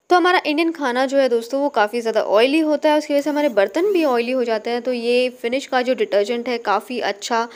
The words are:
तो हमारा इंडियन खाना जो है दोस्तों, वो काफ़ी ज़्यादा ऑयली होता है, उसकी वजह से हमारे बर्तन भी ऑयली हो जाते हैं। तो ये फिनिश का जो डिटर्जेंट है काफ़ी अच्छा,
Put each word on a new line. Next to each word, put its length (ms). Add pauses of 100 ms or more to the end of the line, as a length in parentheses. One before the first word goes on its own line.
(100)
तो 60
हमारा 300
इंडियन 260
खाना 340
जो 120
है 100
दोस्तों, 320
वो 80
काफ़ी 320
ज़्यादा 220
ऑयली 380
होता 300
है, 80
उसकी 160
वजह 80
से 80
हमारे 200
बर्तन 420
भी 120
ऑयली 280
हो 120
जाते 260
हैं। 120
तो 100
ये 400
फिनिश 340
का 160
जो 120
डिटर्जेंट 540
है 100
काफ़ी 420
अच्छा, 560